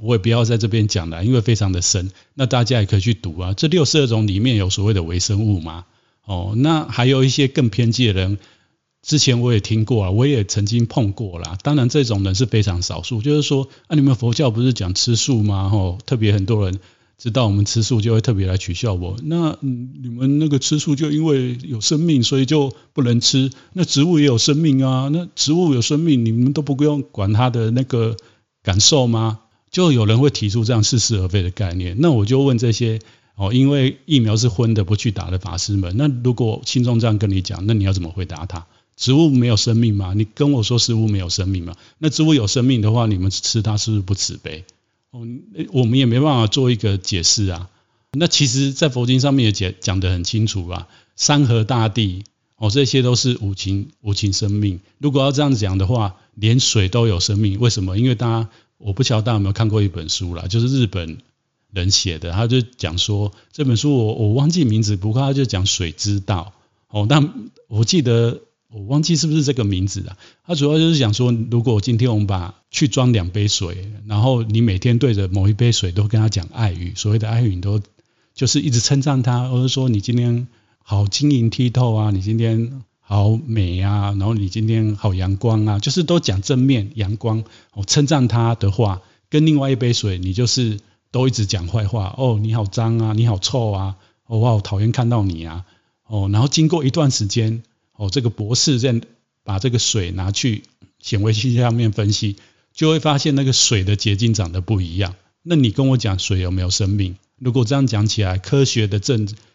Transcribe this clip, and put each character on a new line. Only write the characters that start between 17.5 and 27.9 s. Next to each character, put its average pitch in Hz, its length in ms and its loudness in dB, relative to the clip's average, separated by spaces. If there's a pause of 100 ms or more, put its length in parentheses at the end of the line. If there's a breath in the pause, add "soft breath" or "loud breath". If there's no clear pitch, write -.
们 101 140 2
吃 113 180 0
素 110 200 0
就 113 100 0
会 110 80 4
特 117 140 0
别 98 120 0
来 92 120 0
取 90 160 -6
笑 107 180 -4
我。 90 300 -6
那， 160 400 -2
嗯， 127 260 -6 (140)
你 123 80 -10
们 131 280 0
那 156 100 2
个 143 100 2
吃 151 200 0
素 147 160 0
就 151 160 -2
因 151 140 0
为 127 380 0
有 120 180 -8
生 151 180 0
命， 156 240 2
所 135 160 0
以 135 60 2
就 139 300 0 (180 loud breath)
不 147 100 -2
能 117 200 2
吃。 135 280 2 (220 loud breath)
那 185 140 -2
植 139 180 2
物 170 140 4
也 147 80 6
有 123 100 4
生 131 220 2
命 135 260 2
啊， 131 260 0
那 170 240 -4
植 - 200 0
物 170 180 4
有 120 80 2
生 147 180 0
命， 143 280 2
你 113 40 2
们 123 220 2
都 156 80 -4
不 139 240 0
用 147 160 2
管 104 320 -2
它 123 160 4
的 113 220 0
那 127 140 0
个 113 300 -2 (480 loud breath)